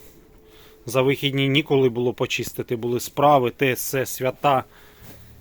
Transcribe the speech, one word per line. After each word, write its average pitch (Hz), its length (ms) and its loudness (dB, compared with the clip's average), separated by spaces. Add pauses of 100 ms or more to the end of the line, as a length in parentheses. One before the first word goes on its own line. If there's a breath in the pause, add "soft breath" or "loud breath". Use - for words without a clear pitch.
(880 soft breath)
За 123 160 0
вихідні 135 460 0
ніколи 135 400 2
було 120 240 -2
почистити, 123 640 -6
були 120 240 -2
справи, 143 500 2
те, 135 220 0
все, 127 340 -4
свята. 127 580 -2 (760 loud breath)